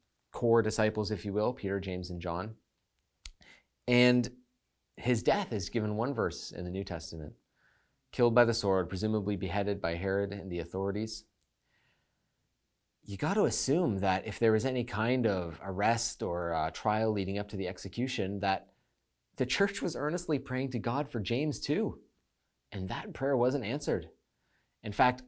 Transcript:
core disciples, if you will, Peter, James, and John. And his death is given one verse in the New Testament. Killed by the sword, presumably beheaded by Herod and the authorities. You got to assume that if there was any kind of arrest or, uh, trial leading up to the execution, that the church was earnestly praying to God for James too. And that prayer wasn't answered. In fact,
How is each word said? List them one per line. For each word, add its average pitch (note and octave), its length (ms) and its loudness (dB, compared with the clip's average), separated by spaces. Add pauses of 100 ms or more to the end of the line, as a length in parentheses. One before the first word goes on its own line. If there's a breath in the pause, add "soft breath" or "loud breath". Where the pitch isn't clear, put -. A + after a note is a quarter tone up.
(320)
core A#2 300 4
disciples, G#2+ 480 2
if G#2 160 -4
you G2+ 80 -2
will, G#2+ 200 2
Peter, G2 260 -2
James, F2+ 320 -6
and F2 100 -8
John. F2 320 -6 (1300 soft breath)
And B2 420 6 (640)
his B2 280 0
death F3+ 280 2
is G2 180 -6
given G#2+ 260 -2
one B2 180 -2
verse G2 380 -4
in F2+ 120 -8
the F2 80 -6
New F#2+ 120 -4
Testament. D#2+ 500 -8 (760)
Killed A#2+ 240 4
by B2 80 10
the A#2 100 4
sword, F#2+ 360 2
presumably G#2 480 0
beheaded G2+ 440 -2
by E2+ 140 -2
Herod G2 380 0
and F#2+ 180 -8
the F2 80 -4
authorities. G2 640 -4 (1800)
You G2+ 140 -8
got E3 180 0
to G#3 100 4
assume C3 540 2
that F#2+ 280 2
if G#2 100 -6
there A2+ 140 6
was A2 140 4
any B2+ 180 0
kind A#2+ 420 0
of F2+ 380 0
arrest G2+ 580 0
or, F2 320 -2
uh, D#2+ 180 0
trial A2 400 0
leading G2 280 -2
up G#2 100 -6
to G2+ 80 -8
the F#2+ 100 -4
execution, G2+ 760 -4
that G2 320 -2 (640)
the B2+ 80 0
church G3+ 360 0
was F3+ 140 -4
earnestly D3+ 420 -2
praying B2+ 340 -4
to B2 80 -2
God B2 300 -2
for A#2+ 100 -4
James B2 400 -2
too. E3 400 -2 (720)
And F#2+ 180 -6
that D3+ 240 -8
prayer C3+ 240 0
wasn't B2+ 260 2
answered. A2 460 -4 (760)
In G#2+ 80 -6
fact, B2+ 360 2